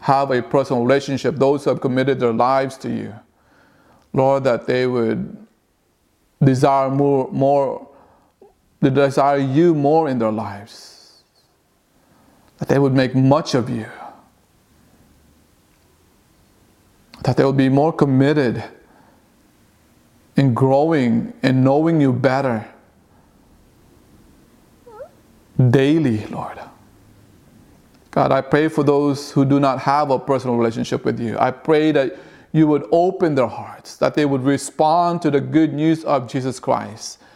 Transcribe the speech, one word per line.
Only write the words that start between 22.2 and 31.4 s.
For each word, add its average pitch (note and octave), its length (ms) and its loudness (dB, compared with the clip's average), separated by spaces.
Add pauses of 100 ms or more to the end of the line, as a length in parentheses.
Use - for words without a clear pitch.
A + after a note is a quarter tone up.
daily, C3+ 560 0
Lord. - 340 -12 (1500)
God, C3+ 220 0
I C3+ 100 2
pray D#3 260 0
for D#3 160 -2
those C#3+ 460 0
who C#3 160 2
do C#3 120 2
not C#3 200 0
have C#3 320 0
a B2+ 80 2
personal B2+ 380 -2
relationship A#2 500 -2
with A#2+ 120 -2
you. A2+ 200 -6
I B2+ 140 0